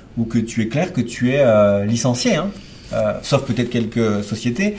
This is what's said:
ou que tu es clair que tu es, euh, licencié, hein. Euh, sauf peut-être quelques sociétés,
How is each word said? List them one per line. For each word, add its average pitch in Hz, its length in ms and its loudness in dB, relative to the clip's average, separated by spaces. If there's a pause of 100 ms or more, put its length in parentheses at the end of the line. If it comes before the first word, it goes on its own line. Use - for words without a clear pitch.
(160)
ou 117 80 0
que 117 140 -2
tu 110 240 -2
es 107 60 -2
clair 156 240 -2
que 131 100 -2
tu 120 280 -2
es, 139 100 2
euh, 104 440 6
licencié, 123 500 0
hein. 180 160 -2 (420)
Euh, 107 200 0 (100)
sauf 135 220 0
peut-être 120 260 -2
quelques 110 540 -2
sociétés, 123 540 -2